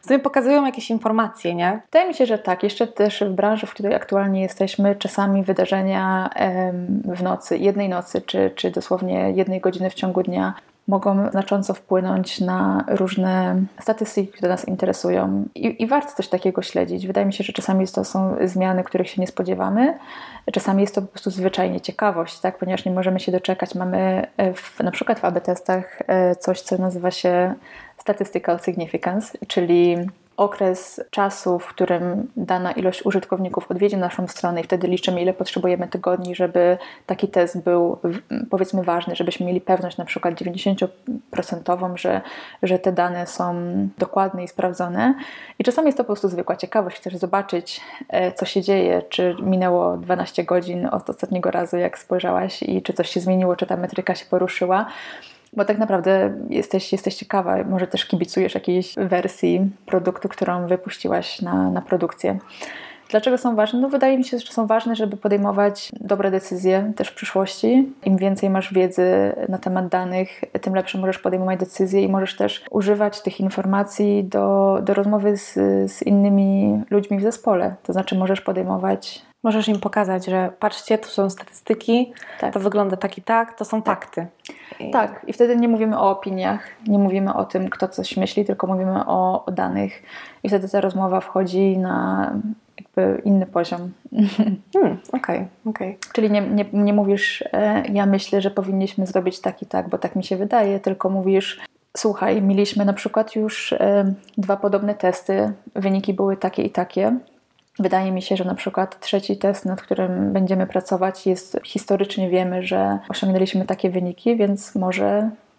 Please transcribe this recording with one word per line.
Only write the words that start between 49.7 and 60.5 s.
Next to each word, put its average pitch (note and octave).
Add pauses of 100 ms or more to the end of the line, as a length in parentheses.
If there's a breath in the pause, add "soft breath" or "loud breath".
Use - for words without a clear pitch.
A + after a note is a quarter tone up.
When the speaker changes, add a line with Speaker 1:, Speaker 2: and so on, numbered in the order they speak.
Speaker 2:
dwanaście F3+
godzin F3
od -
ostatniego -
razu, F3
jak F3
spojrzałaś F3+
i F#3
czy G3
coś -
się -
zmieniło, F#3
czy F3+
ta F3+
metryka F3+
się -
poruszyła. F3+ (680 loud breath)
Bo G3+
tak G#3
naprawdę G3 (160)
jesteś, -
jesteś F#3+
ciekawa, F#3+
może F#3
też -
kibicujesz F3+
jakiejś F#3
wersji F#3 (160)
produktu, F#3
którą F3+